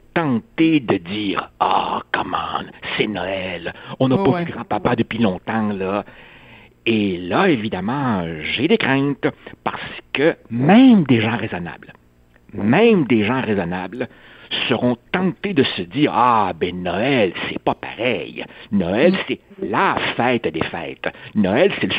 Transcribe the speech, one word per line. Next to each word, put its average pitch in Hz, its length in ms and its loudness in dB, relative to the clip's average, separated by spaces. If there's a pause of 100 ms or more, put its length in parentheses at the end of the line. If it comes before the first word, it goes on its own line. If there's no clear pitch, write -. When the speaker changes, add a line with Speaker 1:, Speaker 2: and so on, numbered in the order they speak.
(140)
Speaker 1:
tentés 160 640 2
de 107 160 0
dire, « 107 540 -6 (100)
Ah, - 400 0 (120)
come - 240 -4
on, 82 280 -6 (320)
c'est 117 100 0
Noël, 92 680 -6 (280)
on 131 80 4
n'a 131 80 2
Speaker 2:
Oh, - 80 -2
Speaker 1:
pas 135 60 4
Speaker 2:
ouais. 170 140 0
Speaker 1:
vu - 80 -8
grand-papa 117 440 -2
depuis 113 220 -4
longtemps, 107 540 -2
là. » 95 320 -4 (840)
Et 104 300 0
là, 101 320 0
évidemment, 190 760 -2 (180)
j'ai 113 240 -2
des 220 120 4
craintes, 139 480 -2 (360)
parce - 160 -8 (340)
que 147 240 2 (140)
même 190 540 8
des 127 160 4
gens 113 160 0
raisonnables, 87 560 -8 (600)
même 160 540 4
des 107 180 2
gens 127 160 0
raisonnables 92 680 -4 (600)
seront 123 300 0 (140)
tentés 185 420 -2
de 151 80 4
se - 200 -2
dire, « 104 320 0
Ah, 110 440 4
ben 90 240 -4
Noël, 98 500 0 (160)
c'est - 140 -8
pas 131 120 0
pareil. 80 680 -6 (280)
Noël, 104 400 4
Speaker 2:
Mm. 185 40 0 (120)
Speaker 1:
c'est 113 120 -6 (220)
la 131 340 0 (200)
fête 120 360 0
des 80 120 -6
fêtes. 76 440 -8 (260)
Noël, 110 460 2
c'est 110 60 0
le 92 120 -4